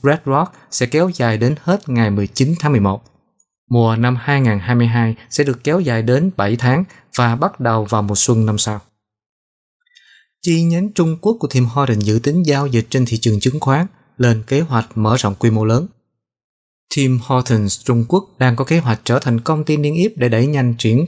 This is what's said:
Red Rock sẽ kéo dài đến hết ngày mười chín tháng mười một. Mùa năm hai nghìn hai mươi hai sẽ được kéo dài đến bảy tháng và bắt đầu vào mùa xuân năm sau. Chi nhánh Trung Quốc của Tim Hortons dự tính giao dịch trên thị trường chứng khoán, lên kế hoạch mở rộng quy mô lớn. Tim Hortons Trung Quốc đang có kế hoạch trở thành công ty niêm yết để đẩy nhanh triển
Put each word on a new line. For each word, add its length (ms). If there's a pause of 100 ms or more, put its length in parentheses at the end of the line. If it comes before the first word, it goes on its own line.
Red 220
Rock 260 (200)
sẽ 140
kéo 280
dài 240
đến 240
hết 280
ngày 200
mười 180
chín 320
tháng 120
mười 100
một. 220 (640)
Mùa 260
năm 240
hai 220
nghìn 180
hai 160
mươi 120
hai 280 (140)
sẽ 140
được 200
kéo 160
dài 220
đến 360
bảy 180
tháng 280 (320)
và 200
bắt 240
đầu 260
vào 160
mùa 140
xuân 300
năm 120
sau. 220 (1600)
Chi 220
nhánh 300
Trung 280
Quốc 180
của 80
Tim 180
Hortons 380
dự 200
tính 200
giao 240
dịch 220
trên 160
thị 120
trường 220
chứng 200
khoán, 260 (320)
lên 300
kế 140
hoạch 240 (100)
mở 220
rộng 180
quy 160
mô 140
lớn. 220 (1080)
Tim 280
Hortons 600
Trung 220
Quốc 160 (160)
đang 160
có 80
kế 160
hoạch 240
trở 160
thành 200
công 240
ty 140
niêm 160
yết 240
để 120
đẩy 180
nhanh 300
triển 300